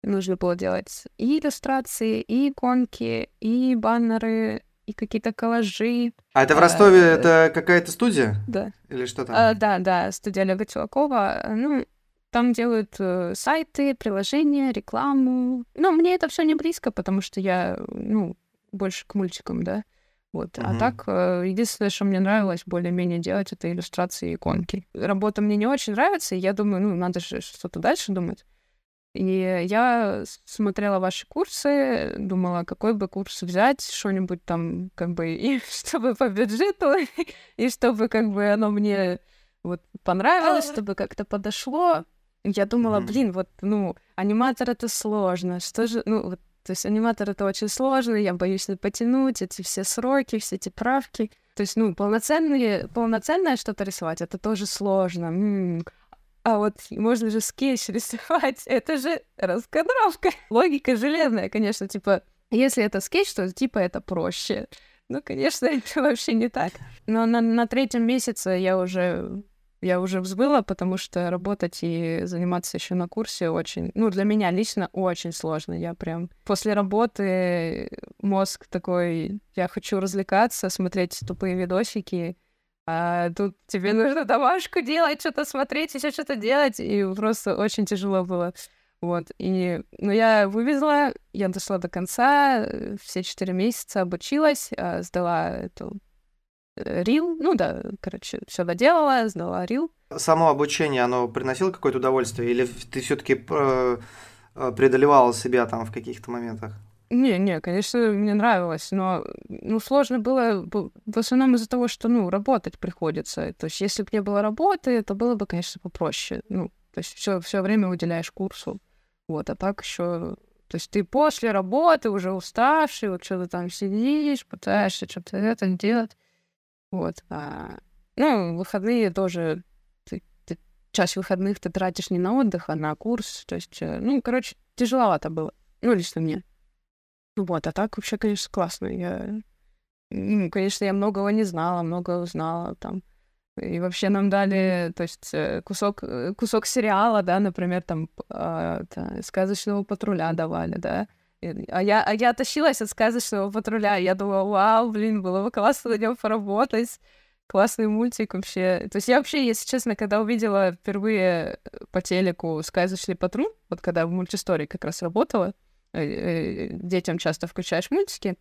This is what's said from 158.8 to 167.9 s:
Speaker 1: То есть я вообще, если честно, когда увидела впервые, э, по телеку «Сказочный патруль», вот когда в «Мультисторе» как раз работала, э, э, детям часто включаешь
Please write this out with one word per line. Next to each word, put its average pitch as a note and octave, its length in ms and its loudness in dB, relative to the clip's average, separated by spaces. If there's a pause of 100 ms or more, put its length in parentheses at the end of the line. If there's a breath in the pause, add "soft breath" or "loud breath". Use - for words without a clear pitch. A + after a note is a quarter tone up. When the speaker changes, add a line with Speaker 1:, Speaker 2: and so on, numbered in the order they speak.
Speaker 1:
То - 80 -6
есть G3+ 100 -4
я B3+ 100 6
вообще, C#4 280 0
если A3 200 -2
честно, A#3+ 300 -2
когда G#3 240 0
увидела G#3 520 2
впервые, F#3+ 920 0
э, - 140 -16 (140)
по F#3 100 0
телеку F3 600 -2
«Сказочный F#3 540 -2
патруль», C4 360 -2 (180)
вот E3 100 -6
когда E3+ 260 0
в E3+ 40 -4
«Мультисторе» F3+ 560 -2
как - 180 -12
раз D#3 180 -6
работала, F#3+ 500 0 (420)
э, E3 100 -4
э, - 680 -4
детям F3 460 -4
часто E3 280 -4
включаешь - 440 -4